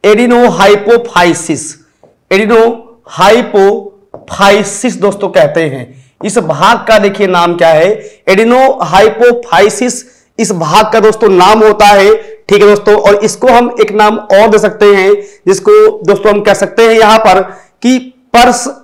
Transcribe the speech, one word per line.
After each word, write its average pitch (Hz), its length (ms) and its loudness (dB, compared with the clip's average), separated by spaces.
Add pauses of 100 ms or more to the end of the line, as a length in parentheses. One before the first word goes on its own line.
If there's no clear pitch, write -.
एडिनोहाइपोफाइसिस, 208 1700 0 (560)
एडिनोहाइपोफाइसिस 208 2750 -2
दोस्तों 196 320 -4
कहते 160 340 -2
हैं। 131 420 -10 (200)
इस 202 140 -4
भाग 180 500 -2
का 220 100 2
देखिए 202 280 -2
नाम 175 300 -2
क्या 170 120 0
है? 170 340 0 (260)
एडिनोहाइपोफाइसिस 226 1900 0 (240)
इस 226 140 -4
भाग 180 400 -2
का 226 80 0
दोस्तों 214 280 0
नाम 190 360 2
होता 208 220 2
है, 202 300 4
ठीक - 360 -8
है 202 60 2
दोस्तों। 208 420 2
और 202 140 2
इसको 214 340 -2
हम 240 320 2
एक 214 120 0
नाम 214 260 0
और 202 300 2
दे 214 100 2
सकते 208 280 -2
हैं, 202 360 2 (260)
जिसको 208 540 2
दोस्तों 196 300 0
हम 202 80 -2
कह 202 140 0
सकते 196 280 -4
हैं 226 80 2
यहां 226 280 2
पर 196 360 0 (280)
कि 254 320 -4 (180)
पर्स 240 360 0 (160)